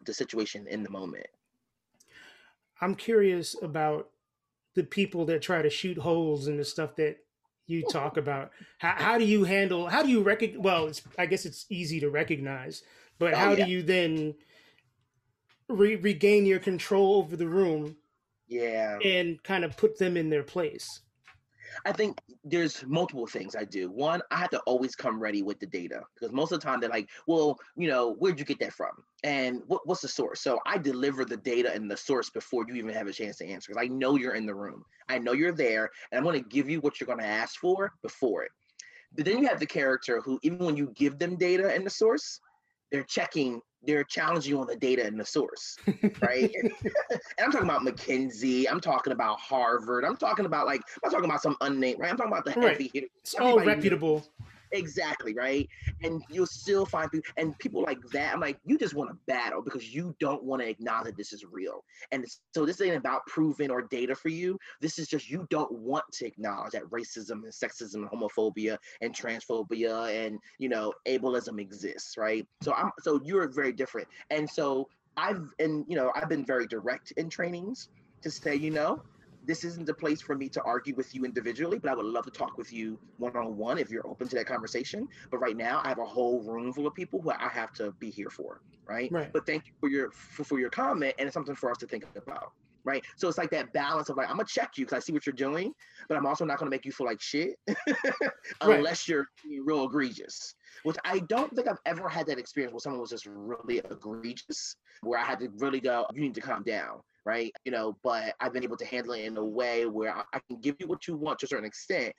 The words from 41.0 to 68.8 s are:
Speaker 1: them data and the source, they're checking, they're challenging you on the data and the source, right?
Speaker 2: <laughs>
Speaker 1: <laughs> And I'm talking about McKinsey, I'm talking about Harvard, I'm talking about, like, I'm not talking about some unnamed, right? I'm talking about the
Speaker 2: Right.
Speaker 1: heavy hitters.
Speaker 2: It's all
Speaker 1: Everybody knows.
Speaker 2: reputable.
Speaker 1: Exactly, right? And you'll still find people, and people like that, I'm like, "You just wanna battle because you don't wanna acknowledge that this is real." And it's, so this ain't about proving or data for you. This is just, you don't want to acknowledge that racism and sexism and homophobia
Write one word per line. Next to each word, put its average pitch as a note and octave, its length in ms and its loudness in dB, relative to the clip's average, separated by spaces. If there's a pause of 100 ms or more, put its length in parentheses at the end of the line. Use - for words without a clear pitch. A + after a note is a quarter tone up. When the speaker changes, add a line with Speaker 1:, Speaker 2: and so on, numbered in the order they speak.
Speaker 1:
them F3 180 0
data F3+ 380 4
and F#3+ 120 0
the G3 40 -2
source, A3+ 500 2 (520)
they're C#3 120 0
checking, B2 560 0 (220)
they're D3 220 4
challenging D#3 480 0
you C#3 80 4
on B2 80 -2
the A#2+ 80 -2
data B2+ 300 4
and G#2+ 140 -4
the G#2 60 -4
source, - 520 -2 (440)
right? A3+ 320 4
Speaker 2:
<laughs> C#4 60 -4 (100)
Speaker 1:
<laughs> - 680 -2
And G3+ 80 4
I'm C#4+ 60 2
talking G#3+ 160 2
about C#3 140 2
McKinsey, B2+ 880 2
I'm E3 100 0
talking C3+ 320 2
about A2+ 280 0
Harvard, A#2+ 640 2
I'm E3 120 2
talking - 300 2
about, D#3 200 2
like, C3+ 160 0 (220)
I'm D#4+ 60 2
not - 20 2
talking F3 180 2
about D3 120 0
some C#3+ 180 2
unnamed, C3+ 400 0
right? E3+ 100 0
I'm A3+ 60 0
talking A3 160 0
about E3 120 -2
the F#3 120 -2
Speaker 2:
Right. G3 260 4
Speaker 1:
heavy B2+ 100 -4
hitters. C3+ 180 -4 (120)
Speaker 2:
It's - 120 -8
all B3 260 8
Speaker 1:
Everybody E3+ 140 6
knows. - 0 -
Speaker 2:
reputable. D#3 520 2 (460)
Speaker 1:
Exactly, D3+ 640 -4
right? C3+ 340 0 (340)
And E3 260 -2
you'll F3+ 180 2
still G3 400 2
find D#3+ 240 -2
people, D#3+ 280 -2
and D#3+ 200 -2
people - 240 -2
like C3 180 -2 (120)
that, C#3+ 220 0
I'm F3 60 -2
like, C#3+ 240 -2
"You C#4 140 4
just G3 160 0
wanna C#3 200 -4 (120)
battle B2+ 360 0
because A#2 320 -8
you E3+ 260 -6
don't C#3+ 240 0
wanna C3 200 -2
acknowledge A2+ 420 -2
that G2+ 120 -8
this G#2 140 -10
is G#2+ 120 -16
real." F#2 400 -8 (280)
And C3 120 -4
it's, - 160 -16 (140)
so D3+ 120 4
this F3+ 140 -2
ain't F3+ 160 4
about C3 300 -2
proving D3 440 2
or B2 120 0
data B2 340 -2
for D#3+ 140 -4
you. F3+ 280 -2 (220)
This D#3+ 180 -2
is D#3+ 100 -6
just, C#3+ 220 -2
you E3 200 -6
don't D3+ 220 0
want A#2+ 320 -2 (100)
to B2 120 -6
acknowledge G#2 460 -6
that G#2 120 -6
racism A2 600 -8
and - 80 -14
sexism A2 440 -8
and G#2 140 -6
homophobia G#2+ 680 0 (220)